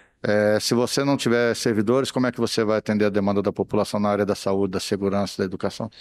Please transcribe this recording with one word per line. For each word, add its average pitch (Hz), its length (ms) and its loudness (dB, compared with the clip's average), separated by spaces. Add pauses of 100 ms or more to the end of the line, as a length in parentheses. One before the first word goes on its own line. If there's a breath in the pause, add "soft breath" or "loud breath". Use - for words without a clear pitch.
(220 soft breath)
É, 107 380 2
se - 160 0
você 123 280 0
não 139 140 2
tiver 120 380 2
servidores, 120 560 0
como 127 160 0
é 120 40 0
que - 80 -12
você 113 240 0
vai 107 140 2
atender 107 280 0
a 104 40 4
demanda 101 320 0
da 98 100 0
população 104 480 -2
na 104 100 0
área 104 140 2
da 98 120 0
saúde, 98 380 -2
da 95 60 -2
segurança, 98 600 -2
da 98 60 0
educação? 95 440 -6 (120)